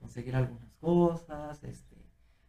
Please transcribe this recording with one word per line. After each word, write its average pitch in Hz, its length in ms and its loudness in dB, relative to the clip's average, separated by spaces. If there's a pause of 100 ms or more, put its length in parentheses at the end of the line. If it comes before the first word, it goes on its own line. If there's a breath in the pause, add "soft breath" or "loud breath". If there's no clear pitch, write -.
conseguir 123 360 -10
algunas 123 440 -2
cosas, 160 840 0
este, - 320 -14 (520)